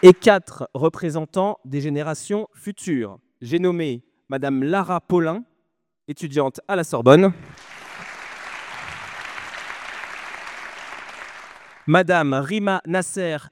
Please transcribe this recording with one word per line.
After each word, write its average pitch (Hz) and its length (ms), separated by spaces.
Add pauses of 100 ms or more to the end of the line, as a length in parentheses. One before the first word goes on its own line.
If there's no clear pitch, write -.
Et 185 120
quatre - 600
représentants 160 880
des 135 160
générations 151 760
futures. 127 640 (200)
J'ai 127 200
nommé 165 440 (240)
Madame 135 360
Lara 175 360
Paulin, 175 460 (640)
étudiante 143 600
à 196 80
la 175 80
Sorbonne. 147 480 (4000)
Madame 165 460
Rima 190 520
Nasser 175 520 (140)